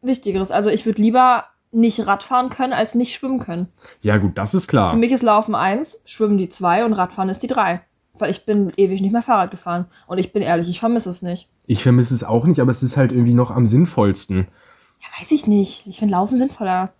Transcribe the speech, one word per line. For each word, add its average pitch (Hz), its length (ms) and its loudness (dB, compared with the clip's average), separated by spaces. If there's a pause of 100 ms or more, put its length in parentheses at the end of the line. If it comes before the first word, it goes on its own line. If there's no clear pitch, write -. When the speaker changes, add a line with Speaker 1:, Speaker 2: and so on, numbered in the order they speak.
Speaker 1:
Wichtigeres. 202 500 -2
Also 208 180 2
ich 208 160 -2
würd 220 120 0
lieber 240 480 4 (260)
nicht 226 340 2
Radfahren 247 440 0
können, 262 240 -4
als 226 220 -2
nicht 240 180 0
schwimmen 262 260 -4
können. 175 280 -6 (340)
Speaker 2:
Ja 104 160 2
gut, 95 200 0
das 101 160 -4
ist 131 140 0
klar. 98 240 2
Speaker 1:
Für 226 60 0
mich 233 140 2
ist 262 100 0
Laufen 220 340 0
eins, 208 500 -4
Schwimmen 208 320 0
die 185 120 -2
zwei 226 340 0
und 226 100 0
Radfahren 190 360 -4
ist 196 140 -6
die 262 40 -6
drei. 196 340 -2 (320)
Weil - 180 -4
ich - 140 -8
bin 202 300 0
ewig 190 260 2
nicht 196 120 0
mehr 233 80 0
Fahrrad 202 300 0
gefahren. 175 340 -6 (220)
Und 180 100 -6
ich 185 160 -4
bin 208 80 0
ehrlich, 170 280 0
ich 175 100 -6
vermisse 226 300 -2
es 175 120 -12
nicht. 175 260 -8 (200)
Speaker 2:
Ich 101 160 0
vermisse 123 300 4
es 117 100 -4
auch 117 220 0
nicht, 160 140 4
aber 127 120 2
es 117 120 -2
ist 127 140 -2
halt 127 140 2
irgendwie 120 220 2
noch 123 180 2
am 123 140 2
sinnvollsten. 104 840 2 (520)
Speaker 1:
Ja, - 220 -18
weiß - 100 -4
ich 294 160 0
nicht. 202 400 0
Ich 185 120 -16
find 208 120 0
Laufen 202 260 0
sinnvoller. 190 640 -2